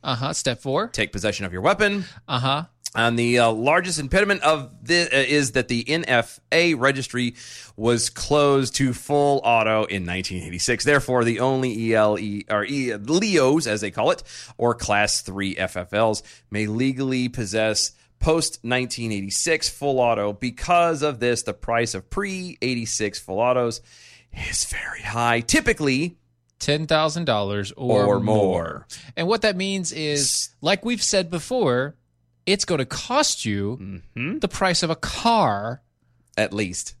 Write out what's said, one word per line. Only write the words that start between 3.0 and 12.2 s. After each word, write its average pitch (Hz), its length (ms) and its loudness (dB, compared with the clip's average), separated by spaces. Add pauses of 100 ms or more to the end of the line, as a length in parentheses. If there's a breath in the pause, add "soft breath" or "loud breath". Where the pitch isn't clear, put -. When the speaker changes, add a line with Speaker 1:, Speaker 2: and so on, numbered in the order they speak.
Speaker 2:
the, 120 220 2
uh, 117 120 6
largest 156 460 0
impediment 190 460 0
of 147 420 0
the, 170 200 2
uh, - 20 -8 (100)
is 135 360 2
that 127 160 0
the 120 200 -2
N 160 180 0
F 120 320 0 (120)
A 165 240 4
registry 123 580 -2 (420 loud breath)
was 117 360 2
closed 143 640 2
to 131 180 2
full 143 500 2
auto 110 420 2
in 95 200 -4
nineteen 92 380 -6
eighty-six. 90 420 -2
Therefore, 131 380 2
the 117 160 0
only 131 360 0
E 113 200 0
L 107 240 4
E, 101 280 -6